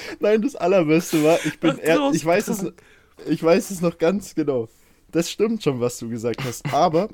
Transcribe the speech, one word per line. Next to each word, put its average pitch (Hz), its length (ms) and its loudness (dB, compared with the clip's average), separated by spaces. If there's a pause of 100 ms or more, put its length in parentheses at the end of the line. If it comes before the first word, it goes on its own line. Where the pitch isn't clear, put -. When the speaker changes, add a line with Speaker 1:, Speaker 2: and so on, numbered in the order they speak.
(200)
Speaker 1:
nein, 214 220 2
das 269 140 -4
Allerbeste 170 680 2
war, 160 200 4
ich 151 160 -6
bin 170 160 2
Speaker 2:
Nach - 60 -14
Speaker 1:
eher, 156 140 2
Speaker 2:
draußen - 200 2
Speaker 1:
ich 156 80 -4
weiß 180 240 0
es, 226 100 -4
Speaker 2:
gegangen. - 180 -8 (520)
Speaker 1:
ich 156 140 -2
weiß 175 280 4
es 185 100 -8
noch 170 180 -2
ganz 185 360 0
genau. 139 340 -2 (420)
Das 170 200 0
stimmt 220 320 -2
schon, 131 180 0
was 120 180 -2
du 120 100 -10
gesagt 117 360 -4
hast. 135 280 -8
Aber 165 420 2